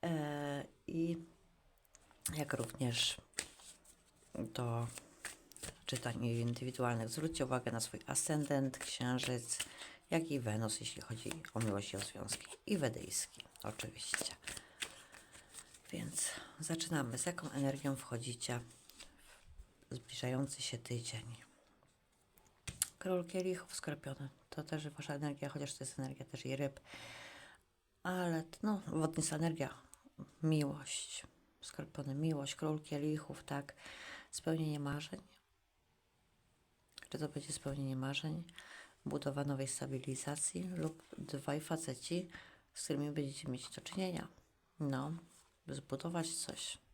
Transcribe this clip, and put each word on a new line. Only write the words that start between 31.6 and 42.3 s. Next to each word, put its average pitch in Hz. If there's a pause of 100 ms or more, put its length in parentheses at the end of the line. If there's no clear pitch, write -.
Skorpiony, -
miłość, 147
król 151
kielichów, 151
tak. 143 (580)
Spełnienie 160
marzeń. 143 (1900)
Czy 147
to 151
będzie 147
spełnienie 139
marzeń? 139 (640)
Budowa 143
nowej 135
stabilizacji 135
lub 160
dwaj 143
faceci, 165 (440)